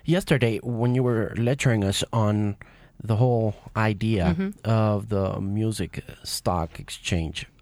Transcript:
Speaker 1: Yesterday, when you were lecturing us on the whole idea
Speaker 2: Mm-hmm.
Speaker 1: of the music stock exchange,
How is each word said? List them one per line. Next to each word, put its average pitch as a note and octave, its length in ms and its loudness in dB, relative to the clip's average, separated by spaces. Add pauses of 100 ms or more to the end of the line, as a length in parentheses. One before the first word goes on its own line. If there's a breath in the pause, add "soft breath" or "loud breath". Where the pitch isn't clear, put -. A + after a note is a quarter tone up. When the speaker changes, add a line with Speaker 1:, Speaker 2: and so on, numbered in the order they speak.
Speaker 1:
Yesterday, C3+ 580 2
when A#2+ 320 0
you B2+ 80 2
were A2+ 340 0
lecturing A#2 460 2
us G2 300 0
on G#2 440 2 (440 loud breath)
the A2 140 -2
whole A2+ 400 2 (220)
idea G#2+ 600 2
Speaker 2:
Mm-hmm. F#2+ 120 -2 (200)
Speaker 1:
of G#2+ 400 2
the G2 320 -2
music G2+ 640 -4 (220)
stock - 560 -4
exchange, - 640 -6 (160)